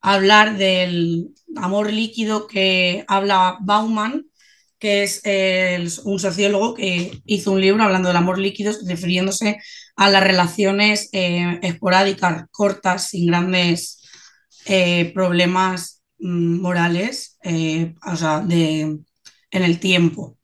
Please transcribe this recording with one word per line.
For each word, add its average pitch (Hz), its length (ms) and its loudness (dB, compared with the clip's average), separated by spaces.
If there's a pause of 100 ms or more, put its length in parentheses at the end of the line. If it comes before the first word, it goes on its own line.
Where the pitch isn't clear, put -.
hablar 202 580 4
del 180 680 0 (280)
amor 208 360 -2
líquido 220 560 -4
que 190 600 0
habla 196 520 2
Bauman, 220 680 -2 (560)
que 202 220 2
es, 196 200 -8
eh, 185 520 0
el, 175 140 -4 (140)
un 196 140 -2
sociólogo 202 560 0
que 180 520 -6
hizo 202 260 -2
un 190 80 2
libro 202 240 4
hablando 185 240 2
del 175 80 2
amor 180 220 2
líquido, 202 340 -2 (120)
refiriéndose 185 760 -2 (380)
a 196 140 6
las 196 140 6
relaciones, 202 880 2
eh, 175 500 -2
esporádicas, 185 880 0
cortas, 190 580 -2
sin 175 180 -2
grandes, 175 760 0 (680)
eh, 175 480 0
problemas, 180 880 0 (160)
mm, 175 420 -2
morales, 180 840 -2
eh, 165 500 -2 (120)
o 175 100 -6
sea, 156 240 -2
de, 156 580 0 (520)
en 185 120 -2
el 170 180 2
tiempo. 175 640 0